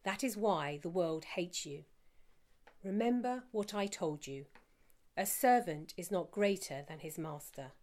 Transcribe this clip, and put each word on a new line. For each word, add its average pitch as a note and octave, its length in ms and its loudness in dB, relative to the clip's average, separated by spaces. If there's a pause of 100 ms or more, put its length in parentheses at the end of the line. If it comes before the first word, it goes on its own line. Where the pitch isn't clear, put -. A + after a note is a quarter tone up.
That G3 180 -2
is A#3+ 140 -2
why D#3 460 0
the E3+ 60 -6
world E3 360 0
hates - 420 -6
you. D3 180 -10 (1000)
Remember A#3+ 680 2
what G#3 240 -2
I G3+ 120 2
told D#3 400 -2
you. C#3 200 -8 (680)
A F#3+ 100 0
servant G3 720 4
is F3 160 -6
not F3+ 180 0
greater G3 580 0
than D#3 120 -12
his D#3+ 180 -8
master. D3 540 -8 (100)